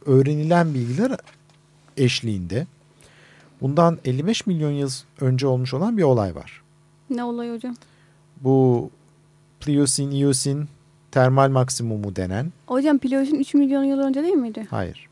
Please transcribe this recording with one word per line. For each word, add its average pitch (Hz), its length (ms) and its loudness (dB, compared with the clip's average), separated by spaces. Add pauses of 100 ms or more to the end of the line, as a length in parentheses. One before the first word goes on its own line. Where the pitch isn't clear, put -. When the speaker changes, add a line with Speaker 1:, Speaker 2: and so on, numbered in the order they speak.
Speaker 1:
öğrenilen 151 680 4
bilgiler 131 380 -2 (840)
eşliğinde 110 720 -2 (920)
bundan 160 440 2
elli 131 220 -2
beş 220 200 -2
milyon 156 240 -2
yıl 143 200 -2 (300)
önce 131 260 0
olmuş 127 280 0
olan 214 220 0
bir 196 60 2
olay 113 320 4
var. - 280 -18 (480)
Speaker 2:
Ne 247 140 -4
olay 240 300 -8
hocam? 240 220 -10 (640)
Speaker 1:
Bu 131 500 2 (680)
Pliyosin, 139 600 0
Eosin 139 480 0 (420)
termal 135 400 4
maksimumu 113 640 -2
denen. 95 360 -4 (140)
Speaker 2:
Hocam 277 320 2
Pliyosin 269 360 -2
üç 277 200 -2
milyon 277 300 2
yıl 277 140 0
önce 269 240 0
değil 359 120 0
miydi? 226 360 -4
Speaker 1:
Hayır. 95 420 -6